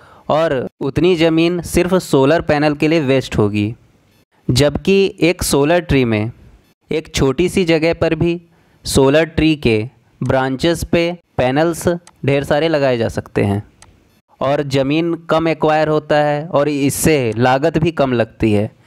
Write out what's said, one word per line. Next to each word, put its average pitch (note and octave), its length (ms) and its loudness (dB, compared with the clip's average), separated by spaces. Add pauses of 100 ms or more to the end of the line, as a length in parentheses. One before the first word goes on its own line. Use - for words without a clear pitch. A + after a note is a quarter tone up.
(280)
और D3 400 0 (120)
उतनी D3+ 360 0
ज़मीन E3 460 0
सिर्फ F3 320 0
सोलर D#3 460 2
पैनल D3 340 0
के D3+ 140 -2
लिए E3 120 2
वेस्ट C3 380 -2
होगी। G#2+ 360 0 (720)
जबकि D3 720 2
एक E3+ 220 0
सोलर D#3 380 2
ट्री C#3 240 0
में A2 260 -2 (600)
एक D#3 240 -6
छोटी D3 340 0
सी F#3+ 160 0
जगह E3 300 2
पर E3 200 -2
भी E3+ 260 -2 (440)
सोलर C#3 400 4
ट्री D#3 320 0
के A2+ 260 0 (380)
ब्रांचेस C3 640 -2
पे E3+ 260 0 (260)
पैनल्स D#3 520 0 (380)
ढेर C#3 180 0
सारे D#3 240 0
लगाए C#3 300 0
जा A2+ 100 -2
सकते - 360 -4
हैं G2+ 180 -2 (760)
और C#3+ 220 -2
ज़मीन C#3+ 520 -2 (160)
कम D#3+ 180 0
एक्वायर D#3 400 0
होता D3+ 360 0
है D3 220 -2
और C#3+ 220 0
इससे C#3+ 520 0 (160)
लागत C3+ 420 2
भी E3 140 0
कम C3+ 200 0
लगती A2+ 400 0
है। G#2 180 0 (160)